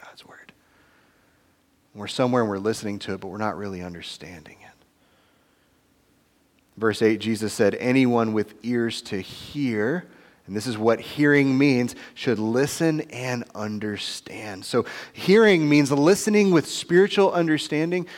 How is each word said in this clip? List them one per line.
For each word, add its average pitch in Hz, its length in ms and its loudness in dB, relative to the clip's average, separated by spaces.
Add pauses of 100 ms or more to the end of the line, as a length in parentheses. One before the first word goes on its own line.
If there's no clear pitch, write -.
God's - 240 -20
word? - 280 -20 (1400)
We're 104 140 -12
somewhere 123 340 0
and 110 80 0
we're 98 80 -2
listening 104 420 -4
to 98 160 -8
it, 95 40 -10
but 98 80 -12
we're 92 100 -10
not 104 200 -4
really 95 240 -10
understanding 87 800 -16
it. - 100 -20 (2000)
Verse 107 240 0
eight, 110 180 4
Jesus 107 320 -4
said, 104 240 2
"Anyone 123 560 2
with 107 220 -4 (100)
ears 117 380 -2
to - 180 -8
hear," 127 840 -4 (400)
and 95 100 -10
this 107 120 -6
is 117 100 -4
what 110 220 2
hearing 143 580 2
means, 127 380 2 (180)
"should 120 240 -2
listen 143 720 0
and 123 340 -8 (120)
understand." 104 1080 -10
So 120 220 0 (260)
hearing 190 560 4
means 147 240 4
listening 196 600 4
with 160 160 4
spiritual 196 640 2
understanding 165 760 -2 (120)